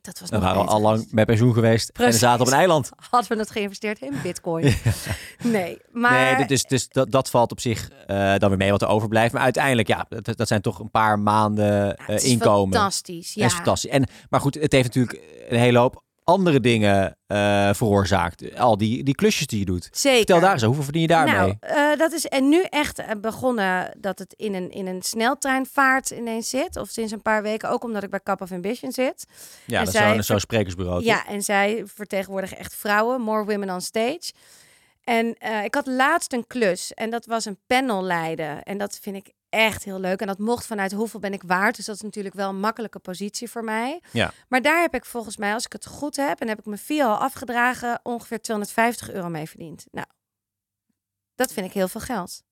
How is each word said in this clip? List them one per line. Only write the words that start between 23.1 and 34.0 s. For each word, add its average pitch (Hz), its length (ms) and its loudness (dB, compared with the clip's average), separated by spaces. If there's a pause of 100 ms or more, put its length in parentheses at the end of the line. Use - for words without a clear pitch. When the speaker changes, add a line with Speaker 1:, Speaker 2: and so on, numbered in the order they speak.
Speaker 1:
begonnen 208 800 -2
dat 196 180 -6
het 185 140 -16
in 208 220 -6
een, 180 160 -6
in 196 160 -8
een 185 160 -8
sneltreinvaart 262 1080 0
ineens 226 380 -8
zit. 294 280 -4
Of 202 120 -8
sinds 220 240 -6
een 214 100 -12
paar 214 200 0
weken, 214 280 -4
ook 247 140 -2
omdat 220 180 -6
ik 196 80 -10
bij 196 120 -6
Cup 196 180 -4
of 185 120 -12
Ambition 208 400 -6
zit. - 340 -4 (400)
Speaker 2:
Ja, 113 120 -2
Speaker 1:
En 104 60 2
Speaker 2:
dat 95 100 -4
is 110 60 4
Speaker 1:
zij 104 120 6
Speaker 2:
zo'n, - 20 4
zo'n 107 100 0
Speaker 1:
ver- 104 160 2
Speaker 2:
sprekersbureau, 92 580 -2
toch? 226 100 -2
Speaker 1:
Ja, 202 180 0
en 202 160 -8
zij 202 440 0
vertegenwoordigen 190 720 -8
echt - 160 -16
vrouwen. 220 460 0
More 214 240 -2
women 202 260 -4
on 180 100 -6
stage. 240 520 -4 (720)